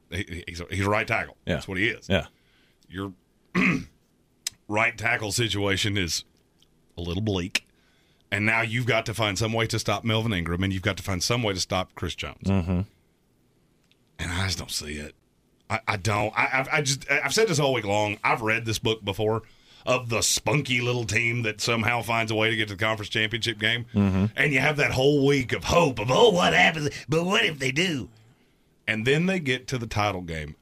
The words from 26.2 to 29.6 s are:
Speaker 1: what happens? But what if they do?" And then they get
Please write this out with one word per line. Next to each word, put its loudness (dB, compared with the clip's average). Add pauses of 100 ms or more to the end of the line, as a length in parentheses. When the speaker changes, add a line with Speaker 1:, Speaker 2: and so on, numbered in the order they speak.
Speaker 1:
what 4
happens? 2 (200)
But 2
what 2
if -4
they -2
do?" -2 (800)
And -2
then 4
they 0
get -2